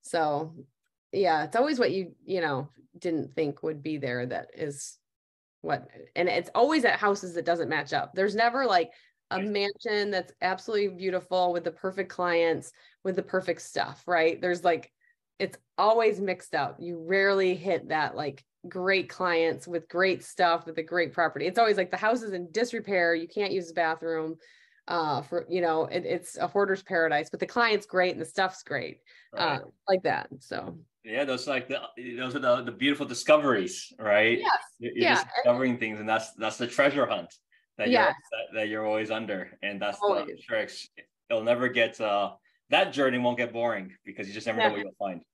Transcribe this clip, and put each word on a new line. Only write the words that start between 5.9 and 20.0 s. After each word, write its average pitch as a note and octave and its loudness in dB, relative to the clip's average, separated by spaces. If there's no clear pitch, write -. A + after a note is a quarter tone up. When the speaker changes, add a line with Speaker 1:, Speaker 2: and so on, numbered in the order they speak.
Speaker 1:
and F3 2
it's F3 -2
always C#4 4
at - 2
houses G3 0
that E3 -4
doesn't E3+ 0
match D3 -4
up. - -2
There's G3 0
never, A#3+ 2
like, F3+ 2
a F#3 -2
Speaker 2:
Right. G3 -2
Speaker 1:
mansion G#3 -2
that's F#3 -4
absolutely G3+ -2
beautiful F3+ 0
with E3+ -2
the E3+ -4
perfect F#3 -6
clients, E3+ 0
with F#3 -2
the F#3+ -2
perfect F#3 -2
stuff, - -6
right? E3 2
There's, F3 -2
like, D#3+ 2
it's F#3+ -4
always G#3+ 4
mixed F#3 -4
up. D3 -2
You E3+ -8
rarely G3 4
hit E3+ -2
that, D3+ -2
like, C#3 -6
great F#3 0
clients E3 0
with E3+ -6
great F#3 2